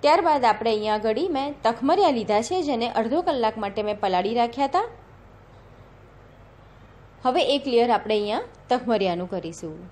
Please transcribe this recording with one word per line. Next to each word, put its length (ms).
ત્યારબાદ 480
આપણે 220
અહીંયા 260
આગળ 220
મેં 180
તખમરિયા 540
લીધા 300
છે, 200
જેને 180
અડધો 280
કલાક 340
માટે 260
મેં 140
પલાળી 380
રાખ્યા 300
હતા. 160
હવે 180
એક 160
લેયર 240
આપણે 220
અહીંયા 280
તખમરિયાનું 640
કરીશું. 400